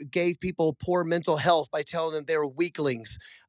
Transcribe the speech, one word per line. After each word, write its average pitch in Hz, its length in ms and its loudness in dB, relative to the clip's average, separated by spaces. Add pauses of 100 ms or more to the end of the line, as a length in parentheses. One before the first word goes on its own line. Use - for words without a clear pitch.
(100)
gave 175 300 0
people 165 400 0
poor 180 240 0
mental 165 320 2
health 151 340 4
by 156 120 -2
telling 160 320 -4
them 151 100 -6
they 156 120 0
were 151 120 2
weaklings. 135 720 -2 (300)